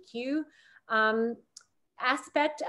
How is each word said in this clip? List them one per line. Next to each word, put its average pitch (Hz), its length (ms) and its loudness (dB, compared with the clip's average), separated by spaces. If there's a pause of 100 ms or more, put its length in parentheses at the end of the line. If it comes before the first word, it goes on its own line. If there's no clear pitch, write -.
(100)
Q, 269 360 -4 (420)
um, 226 480 2 (640)
aspect 285 680 0